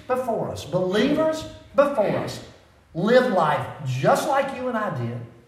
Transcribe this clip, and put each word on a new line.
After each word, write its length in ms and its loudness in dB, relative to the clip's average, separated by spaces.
before 420 -2
us, 140 -10
believers 800 0
before 420 2
us, 220 -8
live 380 4
life 320 2
just 420 2
like 280 0
you 120 -6
and 80 -4
I 200 -4
did, 240 -6